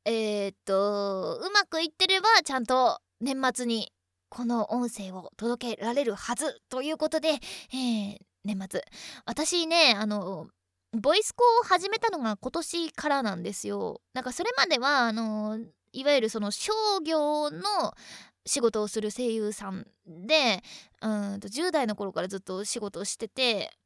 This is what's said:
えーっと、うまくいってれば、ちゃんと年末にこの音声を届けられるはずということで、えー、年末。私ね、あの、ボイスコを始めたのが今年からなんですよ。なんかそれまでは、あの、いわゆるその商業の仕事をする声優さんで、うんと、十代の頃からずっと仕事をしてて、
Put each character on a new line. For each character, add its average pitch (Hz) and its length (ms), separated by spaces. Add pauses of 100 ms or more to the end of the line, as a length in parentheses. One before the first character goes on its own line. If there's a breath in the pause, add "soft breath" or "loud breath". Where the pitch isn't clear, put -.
え 214 460
ー 190 40
っ - 20 (100)
と、 196 760
う 381 100
ま 415 120
く 320 180
い 339 40
っ 311 40
て 370 180
れ 381 120
ば、 381 80 (160)
ち - 80
ゃ 262 80
ん 233 60
と 247 340 (220)
年 262 200 (140)
末 247 100
に 226 260 (380)
こ - 160
の 233 260
音 240 180
声 190 220
を 185 260
届 233 400
け - 40
ら 226 120
れ 277 100
る 226 100
は 220 220
ず 285 340
と 254 120
い 294 100
う 311 60
こ 302 120
と 311 100
で、 302 100
え 294 80 (360 loud breath)
ー、 233 440 (260)
年 202 160 (100)
末。 - 140 (420 loud breath)
私 320 420
ね、 320 300
あ 214 80
の、 196 420 (440)
ボ 247 240
イ 415 80
ス - 80
コ - 120 (180)
を - 20
始 370 260
め 427 100
た 453 120
の 349 80
が 220 180
今 - 140
年 330 400
か - 180
ら 277 140
な 202 120
ん 175 80
で 196 100
す - 140
よ。 202 340 (120)
な 254 80
ん - 20
か 254 100
そ 349 100
れ 466 140
ま 523 100
で 311 100
は、 254 300
あ 226 60
の、 214 440 (360)
い 262 100
わ 294 100
ゆ 269 80
る 220 80
そ 226 100
の 208 120
商 - 220 (300)
業 302 460
の 294 140 (800 loud breath)
仕 - 160
事 220 220
を 208 40
す 214 140
る 208 80
声 247 140
優 220 280
さ 208 180
ん 190 180 (180)
で、 214 560 (400 loud breath)
う 208 360
ん - 20
と、 202 100
十 302 220
代 285 160
の 214 80
頃 196 180
か 165 80
ら 180 60
ず 196 100
っ - 40
と 190 220
仕 233 160
事 202 200
を 202 60
し - 120
て 226 100
て、 233 440 (140)